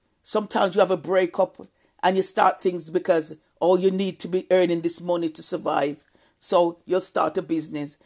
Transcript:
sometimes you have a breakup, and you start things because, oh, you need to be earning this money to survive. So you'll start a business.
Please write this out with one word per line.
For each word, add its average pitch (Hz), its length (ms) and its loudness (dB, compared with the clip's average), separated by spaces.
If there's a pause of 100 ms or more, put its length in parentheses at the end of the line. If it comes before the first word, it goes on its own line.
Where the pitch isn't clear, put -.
(220)
sometimes 202 520 0
you 208 60 4
have 180 100 2
a 190 60 2
breakup, 185 600 0 (460)
and 190 140 2
you 190 60 2
start 190 380 2
things 175 300 -4
because, 165 460 -2 (240)
oh, 180 160 4
you 190 140 2
need 190 300 -2
to - 80 -6
be 180 220 -4
earning 170 320 2
this 165 180 0
money 170 280 -2
to 160 140 -10
survive. 147 600 -4 (340)
So 175 460 2
you'll 185 160 0
start 160 380 -2
a 180 40 -2
business. 151 640 -6